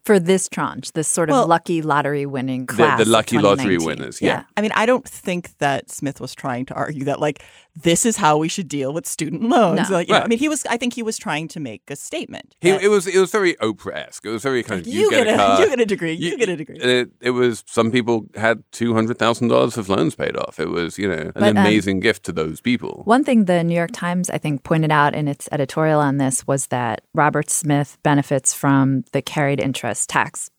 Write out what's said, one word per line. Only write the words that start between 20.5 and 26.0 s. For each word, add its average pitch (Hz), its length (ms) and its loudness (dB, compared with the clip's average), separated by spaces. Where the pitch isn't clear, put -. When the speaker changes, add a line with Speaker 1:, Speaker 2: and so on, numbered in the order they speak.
Speaker 3:
It 82 80 -2
was, 85 300 -4
you 98 100 -2
know, 90 60 -2
an 80 200 -6
Speaker 1:
But, - 80 -2
um, 104 140 6
Speaker 3:
amazing 101 440 4
gift 107 260 0
to 90 60 -4
those 80 280 -4
people. - 440 -4
Speaker 1:
one 240 180 4
thing 240 220 4
the 175 180 2
New 170 140 0
York 170 160 -2
Times, 175 380 -4
I - 80 -4
think, 147 260 -4
pointed 160 260 2
out 147 240 4
in 147 140 -2
its - 240 -8
editorial 151 480 0